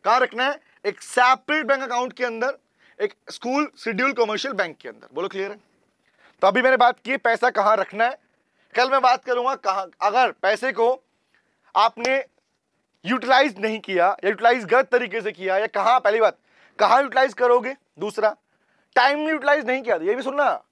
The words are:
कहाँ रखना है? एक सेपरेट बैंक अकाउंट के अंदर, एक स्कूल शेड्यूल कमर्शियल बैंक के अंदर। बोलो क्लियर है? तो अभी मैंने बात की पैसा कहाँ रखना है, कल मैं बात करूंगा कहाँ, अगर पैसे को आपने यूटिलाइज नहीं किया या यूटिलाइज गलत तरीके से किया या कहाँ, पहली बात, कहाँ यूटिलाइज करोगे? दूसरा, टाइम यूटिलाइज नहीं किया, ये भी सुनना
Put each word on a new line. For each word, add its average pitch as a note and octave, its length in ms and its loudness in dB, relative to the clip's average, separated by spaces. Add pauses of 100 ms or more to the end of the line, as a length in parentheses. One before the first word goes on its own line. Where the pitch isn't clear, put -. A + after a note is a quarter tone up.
कहाँ A3+ 160 4
रखना A#3+ 240 -2
है? C#4+ 160 -4 (240)
एक - 180 -6
सेपरेट C4 640 0
बैंक C4+ 160 0
अकाउंट B3 300 -4
के B3 120 -6
अंदर, A#3+ 340 -4 (420)
एक G#3 140 -4 (160)
स्कूल C4+ 480 -4
शेड्यूल A#3 340 -2
कमर्शियल A3 420 -4
बैंक F3+ 220 -6
के - 120 -16
अंदर। A2+ 260 -20
बोलो E3+ 140 -6
क्लियर F#3+ 220 -8
है? G#3 60 -16 (880)
तो F#3+ 60 4
अभी G3+ 140 2
मैंने C4 140 4
बात A#3+ 240 2
की C4 160 -4
पैसा A#3 340 0
कहाँ G#3 260 2
रखना G3 280 -2
है, B3+ 140 -4 (560)
कल B3+ 160 2
मैं C4+ 120 2
बात B3+ 220 2
करूंगा B3 300 -2
कहाँ, F#3+ 360 -4 (120)
अगर G#3 300 2
पैसे A3 400 -2
को A#3 200 0 (840)
आपने A#3+ 500 0 (800)
यूटिलाइज B3 540 0
नहीं A3 220 -4
किया F3+ 260 0
या F#3+ 220 -2
यूटिलाइज A3+ 360 2
गलत B3 260 2
तरीके A3+ 300 -2
से G#3 120 -6
किया F#3 260 -4
या G#3+ 80 0
कहाँ, A3 340 0
पहली G#3+ 200 0
बात, G#3 180 2 (400)
कहाँ A3+ 240 4
यूटिलाइज C4 320 0
करोगे? B3 400 2 (240)
दूसरा, G#3 380 -2 (600)
टाइम C#4+ 320 2
यूटिलाइज C#4+ 380 0
नहीं B3+ 160 -2
किया, A3 140 0
ये E3+ 180 -2
भी B3+ 80 -6
सुनना C4+ 500 -2